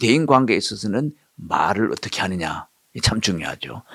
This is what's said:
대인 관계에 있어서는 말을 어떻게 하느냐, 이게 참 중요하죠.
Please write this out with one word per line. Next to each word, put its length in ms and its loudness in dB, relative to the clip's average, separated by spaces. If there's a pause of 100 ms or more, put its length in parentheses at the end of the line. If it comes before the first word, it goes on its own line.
대인 260 4
관계에 300 6
있어서는 560 -2 (220)
말을 580 0
어떻게 300 -6
하느냐, 440 -6 (280)
이게 80 -10
참 180 2
중요하죠. 600 -6 (120)